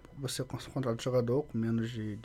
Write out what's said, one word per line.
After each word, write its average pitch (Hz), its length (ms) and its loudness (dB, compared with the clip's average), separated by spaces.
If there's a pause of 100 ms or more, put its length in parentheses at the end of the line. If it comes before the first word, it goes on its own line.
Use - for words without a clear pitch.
(180)
você 135 280 -4
con-, 123 120 -6 (160)
contrata 127 240 0
o - 60 -8
jogador 123 400 4
com - 140 -4
menos 113 340 2
de 107 340 -4